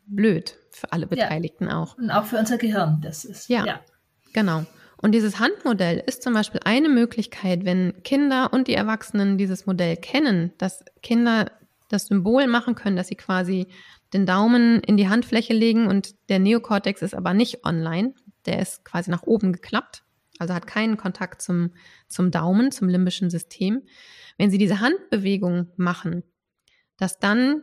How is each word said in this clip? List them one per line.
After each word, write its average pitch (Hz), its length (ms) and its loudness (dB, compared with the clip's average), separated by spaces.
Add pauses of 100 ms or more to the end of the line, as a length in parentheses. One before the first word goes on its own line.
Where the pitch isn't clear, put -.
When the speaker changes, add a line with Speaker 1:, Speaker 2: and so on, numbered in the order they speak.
Speaker 1:
blöd 202 500 0 (140)
für - 220 -14
alle 165 140 -4
Speaker 2:
Ja. - 20 -8
Speaker 1:
Beteiligten 170 600 -4
auch. - 260 -6
Speaker 2:
Und 240 140 -6
auch 214 160 0
für 240 120 -6
unser 226 200 0
Gehirn. 180 440 0
Das - 220 -12
ist, - 240 -14
Speaker 1:
Ja, 240 160 0
Speaker 2:
ja. - 160 -6 (540)
Speaker 1:
genau. 170 320 0 (360)
Und 214 100 4
dieses 214 280 2
Handmodell 220 640 0
ist - 160 -6
zum 240 120 -2
Beispiel - 300 -2
eine 277 260 2
Möglichkeit, 208 760 0
wenn 180 380 0
Kinder 277 500 0
und 262 160 0
die 233 60 0
Erwachsenen 202 640 0
dieses 190 260 -2
Modell 170 320 0
kennen, 185 640 0
dass - 260 -6 (180)
Kinder 233 480 2 (380)
das 196 180 -4
Symbol 220 400 2
machen 233 280 0
können, 202 220 -2
dass 180 120 -4
sie - 80 -12
quasi 185 500 -2 (460)
den 190 140 2
Daumen 233 540 4
in 208 180 4
die 196 100 4
Handfläche 233 460 0
legen 226 320 4
und 196 280 0 (140)
der 196 100 2
Neokortex 202 640 0
ist 196 140 -6
aber 180 180 -4
nicht 233 320 0
online, 165 480 -2 (320)
der 180 160 -2
ist - 240 -8
quasi - 260 -6
nach 175 120 -2
oben 202 320 0
geklappt, - 500 -8 (340)
also 170 140 -6
hat 175 140 -8
keinen 214 320 -2
Kontakt - 420 -8
zum, 175 320 -2 (340)
zum 180 240 -2
Daumen, 190 400 2
zum 190 180 -2
limbischen 180 420 0
System. 190 520 -4 (540)
Wenn 202 140 2
sie 190 80 2
diese 196 220 2
Handbewegung 196 960 -2
machen, 175 480 -4 (720)
dass - 200 -4
dann 254 440 2